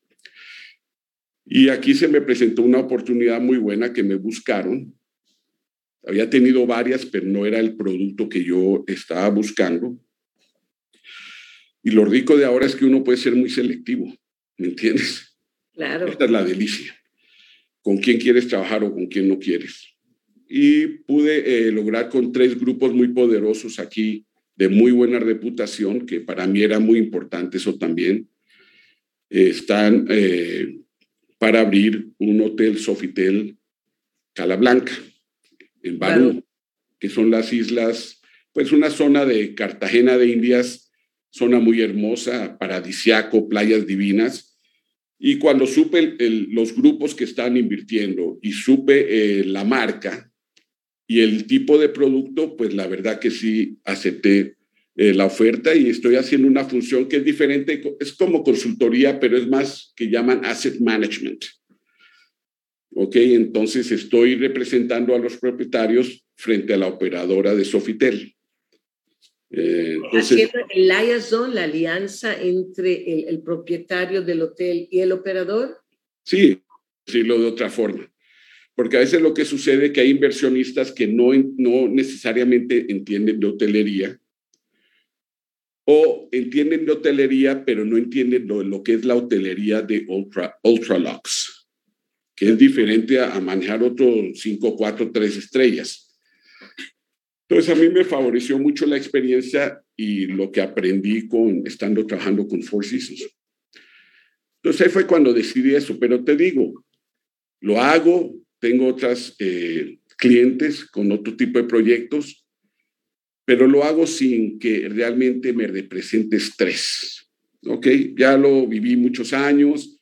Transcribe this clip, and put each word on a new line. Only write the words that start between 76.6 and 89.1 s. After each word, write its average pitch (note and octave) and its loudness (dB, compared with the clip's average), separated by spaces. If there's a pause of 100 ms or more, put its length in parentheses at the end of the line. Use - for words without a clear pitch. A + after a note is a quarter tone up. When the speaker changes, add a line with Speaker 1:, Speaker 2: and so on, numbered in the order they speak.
Speaker 1:
decirlo A#2 0
de A#2 2
otra A2+ -4
forma. G2+ -6 (640)
Porque B2 0
a A#2+ 6
veces D#3 2
lo D#3+ 4
que D#3 -2
sucede C#3 0
es C#3+ 0
que C#3+ 0
hay C3 6
inversionistas C3 0
que A2 -4
no, A#2+ 2 (260)
no B2+ 2
necesariamente B2 0
entienden G#2 -2
de G2+ 0
hotelería G#2 -2 (1700)
o D3+ 4
entienden C#3+ -2
de D#3 0
hotelería, C3+ 0
pero G#2+ -2
no A2+ 0
entienden A#2+ 0
lo, G2+ -4
lo G2 -8
que A2+ 2
es A2 -2
la B2 2